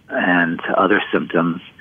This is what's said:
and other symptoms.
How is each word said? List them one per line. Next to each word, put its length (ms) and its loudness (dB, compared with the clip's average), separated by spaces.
and 520 0
other 240 4
symptoms. 500 0